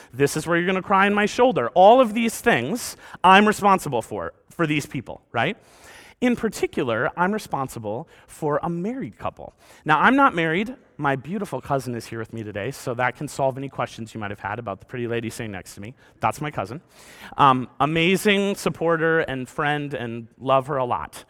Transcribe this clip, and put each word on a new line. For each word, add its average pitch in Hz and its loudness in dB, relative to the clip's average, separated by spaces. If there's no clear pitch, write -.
"this 139 0
is 156 -6
where 170 2
you're 175 -2
gonna 190 -2
cry 196 4
on 208 2
my 208 2
shoulder." 202 2
All 214 10
of 220 0
these 233 -2
things 175 0
I'm 190 10
responsible 190 2
for, 87 -8
for 165 -2
these 151 -2
people, - -12
right? 123 -2
In 247 2
particular, 147 -2
I'm 180 0
responsible 135 -6
for 147 -4
a 175 -4
married 175 -6
couple. - -12
Now, 151 2
I'm 220 6
not 277 4
married. 175 -2
My 143 0
beautiful 143 -6
cousin 127 -4
is 113 -8
here 117 -12
with 110 -12
me 113 -8
today, 104 -6
so - -8
that 123 -2
can 147 -10
solve 135 -2
any 139 -10
questions 117 -10
you 113 -10
might 101 -8
have 98 -14
had 101 -6
about 101 -10
the - -20
pretty 120 -8
lady 113 -4
sitting 110 -10
next 90 -14
to - -16
me. 107 -16
That's 110 0
my 151 -6
cousin. 120 -8
Um, 131 6
amazing 190 2
supporter 165 0
and 131 -4
friend 147 -2
and 117 -8
love 131 2
her 147 -4
a 131 -2
lot. 98 -6